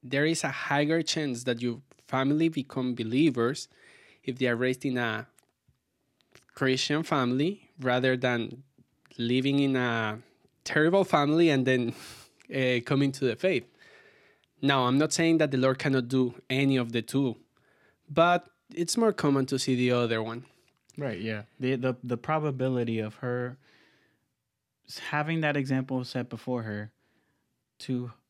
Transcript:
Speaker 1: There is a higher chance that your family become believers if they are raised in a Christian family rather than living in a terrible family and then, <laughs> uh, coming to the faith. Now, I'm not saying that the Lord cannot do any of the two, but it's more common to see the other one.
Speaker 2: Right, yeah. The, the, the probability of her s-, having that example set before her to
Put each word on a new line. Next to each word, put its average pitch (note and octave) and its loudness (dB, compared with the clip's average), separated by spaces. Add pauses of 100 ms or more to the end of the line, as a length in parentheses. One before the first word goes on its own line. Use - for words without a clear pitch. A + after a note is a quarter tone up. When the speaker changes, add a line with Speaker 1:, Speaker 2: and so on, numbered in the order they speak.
Speaker 1:
There C#3 -2
is D#3+ 0
a C#3+ -2
higher D3 0
chance C#3+ -2
that A#2+ -2
your A#2+ -4 (260)
family C#3+ 2
become C3 -4
believers A#2+ 0 (540)
if B2 -8
they B2+ 0
are A#2+ 2
raised B2+ -2
in C3 -2
a A#2 -4 (1300)
Christian C3+ 0
family C#3+ -2 (120)
rather B2+ 2
than B2 -2 (560)
living C3 0
in C#3 2
a A2+ -2 (440)
terrible E3+ 4
family D#3 4
and C3 4
then, B2 2
<laughs> - -20
uh, B2+ 0
coming C#3 2
to C3+ -6
the A#2 0
faith. F#3 0 (960)
Now, C#3 4
I'm B2+ 4
not D3+ 2
saying E3 4
that D3+ 2
the C3+ -2
Lord C3 2
cannot C3 0
do B2+ 2 (160)
any C3+ 2
of A#2+ -2
the A#2+ 0
two, C3 -2 (760)
but E3 4 (260)
it's E3+ -2
more A3+ 4
common C#3 2
to C3 -2
see C3 0
the B2 2
other A#2 0
one. A#2 -8 (540)
Speaker 2:
Right, B2 -6
yeah. G#2+ -6 (160)
The, B2+ -2
the, B2+ -2
the B2 -4
probability C3 -2
of G#2+ -6
her B2 -6 (1300)
s-, - -14
having D#3 -2
that D3 0
example C3 -2
set A#2+ -6
before A#2+ -6
her G#2+ -8 (880)
to B2 -6 (180)